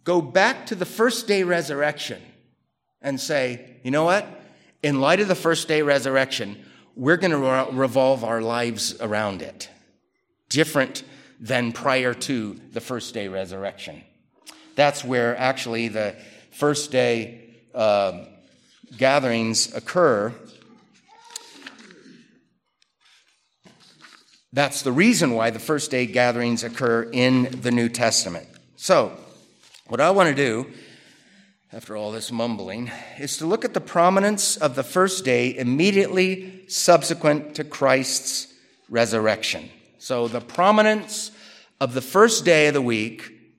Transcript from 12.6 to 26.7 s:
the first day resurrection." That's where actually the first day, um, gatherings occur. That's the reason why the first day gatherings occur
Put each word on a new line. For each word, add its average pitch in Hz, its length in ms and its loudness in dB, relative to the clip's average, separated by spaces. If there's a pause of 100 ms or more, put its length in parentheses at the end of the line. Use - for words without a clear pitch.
the - 100 -8
first - 320 -10
day 104 120 -6
resurrection." 95 760 -10 (720)
That's 143 280 2
where 123 360 0
actually 120 500 -2
the 104 260 -4 (360)
first 147 400 -2
day, 120 640 -2 (180)
um, 101 520 0 (720)
gatherings 120 760 0
occur. 123 600 0 (4000)
That's 135 300 0
the 131 100 0
reason 165 400 4
why 113 160 0
the 113 100 -4
first 147 320 -4
day 127 140 0
gatherings 120 580 0
occur 117 480 -2